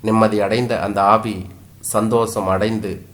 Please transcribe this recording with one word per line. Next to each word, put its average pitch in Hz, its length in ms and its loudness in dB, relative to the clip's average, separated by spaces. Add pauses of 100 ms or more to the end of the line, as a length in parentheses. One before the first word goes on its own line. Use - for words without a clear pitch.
நிம்மதி 107 400 2
அடைந்த 117 400 0
அந்த 98 220 -2
ஆவி 107 340 2 (580)
சந்தோஷம் 113 520 0
அடைந்து 101 440 -2 (220)